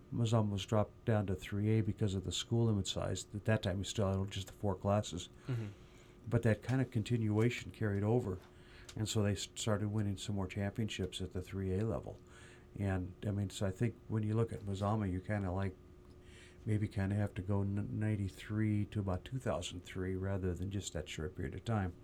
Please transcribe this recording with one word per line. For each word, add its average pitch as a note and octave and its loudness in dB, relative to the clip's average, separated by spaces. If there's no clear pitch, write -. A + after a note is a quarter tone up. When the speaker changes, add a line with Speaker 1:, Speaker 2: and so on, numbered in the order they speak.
Speaker 1:
Mazama A2 4
was G2 -2
dropped - 0
down G#2 4
to F#2+ 0
three G#2+ 2
A - 4
because G2+ 2
of F#2+ 0
the F#2 -2
school A#2 2
limit G2+ 4
size. F#2 -2
At G2+ -4
that A2 4
time, G2 2
we F#2 0
still G2 2
had G2 2
just F#2+ -4
the - -14
four G2 0
classes. G2+ 0
Speaker 2:
Mm-hmm. A#2 -2
Speaker 1:
But A#2 4
that G#2+ 4
kind C3 0
of B2 2
continuation A2 2
carried G2+ 0
over. G#2+ 2
And A2 -2
so A2 2
they G2+ 4
s-, - -4
started G#2 2
winning G2+ 0
some G#2 -4
more F#2+ 0
championships G2+ -2
at F#2 -6
the F#2+ -4
three F#2+ -2
A A2+ 2
level. D#2 -4
And, F#2+ 0
I G2+ 0
mean, G2+ 0
so - -2
I F#2+ 2
think A#2 0
when G#2+ 0
you G#2+ 0
look A2+ 2
at - -8
Mazama, G2+ 0
you F2+ 0
kinda, G2+ -2
like, F#2+ -2
maybe G#2+ 2
kinda G2 0
have G#2 0
to F#2 -6
go G2+ 2
n-, G2+ 0
ninety-three G#2+ 0
to G#2+ 0
about F#2+ 0
two C3 -6
thousand F#2 -2
three F#2 -4
rather F#2 0
than F#2 -4
just F#2+ -4
that D#2 -4
short D#2 -4
period - -4
of A2 -10
time. G2+ 0